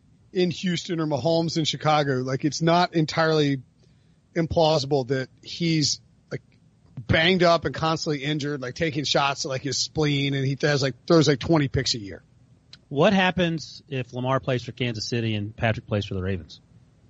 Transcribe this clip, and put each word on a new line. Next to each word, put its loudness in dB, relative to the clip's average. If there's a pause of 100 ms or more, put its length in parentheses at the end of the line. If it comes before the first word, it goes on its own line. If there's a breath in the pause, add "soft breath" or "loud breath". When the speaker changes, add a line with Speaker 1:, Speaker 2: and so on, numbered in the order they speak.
(320)
Speaker 1:
in 0
Houston -4
or -2
Mahomes 0
in 0
Chicago, 0
like, -4
it's -2
not 4
entirely 2 (720 soft breath)
implausible 2
that -2 (140)
he's, 0 (300)
like, -10 (680)
banged 4
up 4
and -4
constantly -2
injured, -4
like, -8
taking -4
shots 0
to, -8
like, -4
his -4
spleen, 0
and -2
he -2
has, 2
like, -2 (100)
throws, 6
like, 4
twenty 2
picks -2
a -4
year. -14 (640)
Speaker 2:
What 4
happens 0
if -6
Lamar 0
plays -2
for -12
Kansas -6
City -2
and -6
Patrick -2
plays -2
for -8
the -4
Ravens? -8 (480)